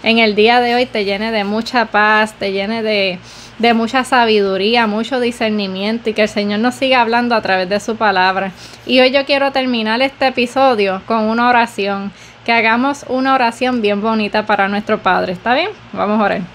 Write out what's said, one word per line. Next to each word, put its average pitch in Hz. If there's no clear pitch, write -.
en 226
el 220
día 226
de 240
hoy 247
te 214
llene 202
de 208
mucha 226
paz, 214
te 202
llene 208
de, 196
de 233
mucha 226
sabiduría, 220
mucho 220
discernimiento, 220
y 208
que 214
el 208
Señor 208
nos 240
siga 254
hablando 233
a 220
través 185
de 202
su 220
palabra. 190
Y 254
hoy 254
yo 277
quiero 277
terminar 247
este 269
episodio 240
con 226
una 233
oración, 202
que 233
hagamos 233
una 262
oración 247
bien 202
bonita 214
para 202
nuestro 208
Padre. 185
¿Está 220
bien? 339
Vamos 208
a 208
orar. 190